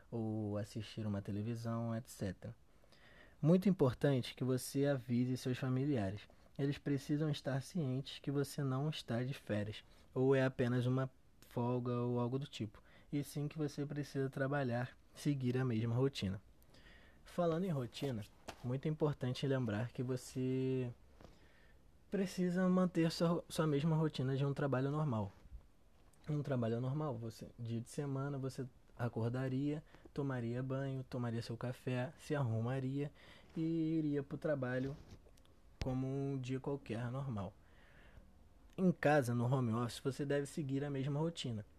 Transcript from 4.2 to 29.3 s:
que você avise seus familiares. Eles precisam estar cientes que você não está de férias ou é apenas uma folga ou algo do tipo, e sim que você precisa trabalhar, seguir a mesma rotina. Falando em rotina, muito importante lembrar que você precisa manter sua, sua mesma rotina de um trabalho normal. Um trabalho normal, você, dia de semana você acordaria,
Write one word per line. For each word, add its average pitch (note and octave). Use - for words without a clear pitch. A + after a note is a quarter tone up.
que C3
você C3
avise B2
seus B2
familiares. B2+
Eles C#3+
precisam D3
estar C#3
cientes C3+
que D3
você C#3
não C3+
está B2
de C3+
férias G#2
ou C3
é C3
apenas B2
uma C3
folga B2
ou A#2+
algo A#2+
do D3
tipo, -
e D3
sim D3
que -
você D3
precisa C#3+
trabalhar, C3+
seguir C3
a C3
mesma A#2
rotina. A2+
Falando E3+
em G3
rotina, B2+
muito C3
importante D3
lembrar B2
que C3+
você B2+
precisa F#3
manter F3+
sua, E3+
sua -
mesma D#3
rotina D3
de C#3
um C#3
trabalho C#3
normal. B2+
Um D3
trabalho A#2+
normal, C#3
você, A2+
dia A#2
de A#2+
semana C#3
você C3
acordaria, C3